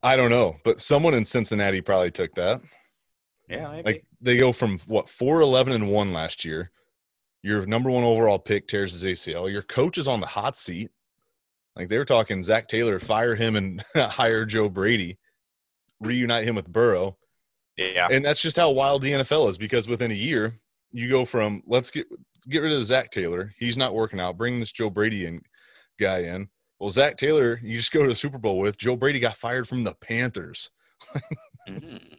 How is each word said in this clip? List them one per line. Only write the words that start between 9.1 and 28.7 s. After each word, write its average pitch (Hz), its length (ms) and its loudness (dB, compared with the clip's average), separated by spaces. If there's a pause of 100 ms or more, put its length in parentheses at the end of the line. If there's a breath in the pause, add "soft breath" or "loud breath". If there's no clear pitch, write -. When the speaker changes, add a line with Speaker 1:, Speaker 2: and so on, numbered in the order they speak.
Speaker 1:
C - 180 -8
L. 87 160 -4
Your 101 120 -6
coach 147 360 0
is 147 100 -2
on 123 120 0
the 87 80 -6
hot 113 300 -4
seat. 92 340 -10 (840)
Like, 90 140 -8
they 107 80 2
were 139 80 2
talking 110 380 4
Zach 107 240 2
Taylor, 110 320 0
fire 113 360 0
him 113 200 2
and 95 340 -2
<laughs> - 60 -4
hire 117 500 2
Joe 110 220 2
Brady, 98 520 0 (800)
reunite 117 460 0
him 117 100 0
with 95 120 -4
Burrow. 98 500 2 (600)
Speaker 2:
Yeah. 90 320 0
Speaker 1:
And 135 160 2
that's 147 160 0
just 160 160 -4
how 165 140 4
wild 139 320 2
the 139 100 -2
N 139 80 0
F 127 100 -2
L 147 160 4
is, 92 100 -2
because 107 300 -2
within 117 240 -2
a 107 40 -4
year, 113 440 -2 (320)
you 120 180 -6
go 131 160 4
from, 107 420 0
"Let's 127 240 2
get, - 160 -8 (420)
get 151 100 0
rid 156 120 0
of 135 140 0
Zach 127 260 0
Taylor. 92 480 -4
He's 120 180 -4
not 127 160 -2
working 110 260 -2
out. 90 180 -4
Bring 120 220 -4
this 113 120 -6
Joe 113 180 -4
Brady 104 360 -2
in, 82 160 -10 (580 soft breath)
guy 95 240 0
in." 92 240 -8 (320)
Well, 101 100 -6
Zach 139 280 2
Taylor, 127 440 0
you 113 140 -8
just 117 160 -4
go 156 100 2
to 143 80 4
the 117 60 0
Super 135 220 -8
Bowl 107 220 -2
with. 101 180 -2